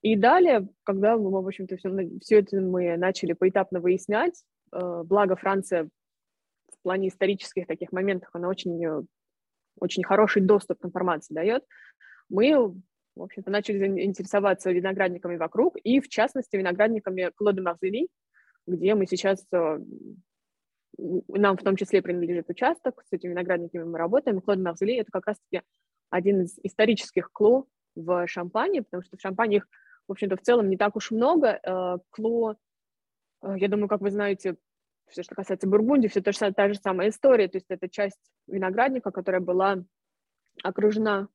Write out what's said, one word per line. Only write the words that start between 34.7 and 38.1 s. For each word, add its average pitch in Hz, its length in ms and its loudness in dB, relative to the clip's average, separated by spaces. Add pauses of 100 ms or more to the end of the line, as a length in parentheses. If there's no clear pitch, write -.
всё, - 160 -14
что - 120 -14
касается 190 320 -4
Бургундии, 220 400 4
всё 190 140 0
то 202 100 0
же 196 60 -4
са-, 202 160 -2
та 202 140 2
же 202 80 0
самая 196 340 -2
история, 220 380 4
то 185 100 -6
есть 185 120 -8
это 185 200 -8
часть 202 300 -6 (280)